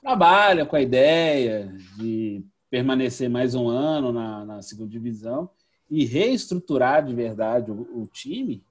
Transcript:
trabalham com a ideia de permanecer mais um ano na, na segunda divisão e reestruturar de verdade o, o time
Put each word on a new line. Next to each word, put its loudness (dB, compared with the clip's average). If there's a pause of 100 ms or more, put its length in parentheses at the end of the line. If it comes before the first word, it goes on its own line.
trabalham 6
com -4
a 4
ideia 2 (240)
de -6 (240)
permanecer 0
mais 0
um 0
ano 0
na, -6
na -14
segunda -14
divisão -8 (400)
e 0
reestruturar 0
de -6
verdade -2
o, -10
o -10
time -10